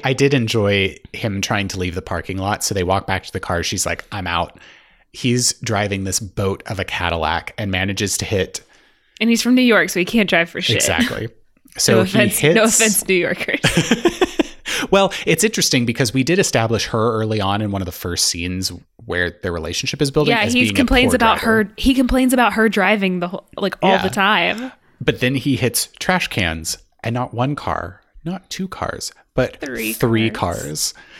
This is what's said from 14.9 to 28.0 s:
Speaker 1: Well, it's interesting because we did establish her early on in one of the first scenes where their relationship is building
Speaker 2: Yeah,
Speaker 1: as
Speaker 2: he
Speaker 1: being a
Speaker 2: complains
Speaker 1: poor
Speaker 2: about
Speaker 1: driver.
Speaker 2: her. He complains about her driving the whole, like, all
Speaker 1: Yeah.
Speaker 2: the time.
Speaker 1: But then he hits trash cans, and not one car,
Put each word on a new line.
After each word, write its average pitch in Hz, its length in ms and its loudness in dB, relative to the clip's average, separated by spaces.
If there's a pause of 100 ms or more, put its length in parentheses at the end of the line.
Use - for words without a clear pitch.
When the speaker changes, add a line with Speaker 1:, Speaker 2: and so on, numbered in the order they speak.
Speaker 1:
Well, 196 220 4 (140)
it's - 180 2
interesting 135 420 0
because 120 260 0
we 131 120 0
did 170 160 2
establish 113 460 0
her 113 260 0
early 110 280 -2
on 98 220 0
in 104 80 -2
one 98 120 -2
of 90 40 -6
the 90 60 -8
first - 340 -4
scenes 90 460 -4 (320)
where 87 380 -2
their 90 100 -4
relationship 85 500 -6
is 139 80 2
building 151 220 0
Speaker 2:
Yeah, 226 100 2
Speaker 1:
as 233 100 0
Speaker 2:
he 247 100 4
Speaker 1:
being 214 100 0
a 196 40 -4
Speaker 2:
complains 254 340 4
Speaker 1:
poor 254 60 4
Speaker 2:
about 226 240 2
Speaker 1:
driver. 220 240 2
Speaker 2:
her. 202 120 -8
He 269 180 4
complains 254 380 2
about 240 220 4
her 226 140 4
driving 196 520 2
the 175 80 -2
whole, 180 180 -10 (100)
like, 190 260 -2
all 190 100 4
Speaker 1:
Yeah. 190 100 4
Speaker 2:
the 190 80 -2
time. 202 600 0 (280)
Speaker 1:
But 143 200 0
then 127 160 2
he 139 200 0
hits 113 320 -2 (120)
trash 185 280 0
cans, 82 480 -2 (280)
and 117 100 -2
not 123 200 -4
one 127 220 0
car, - 440 -6 (240)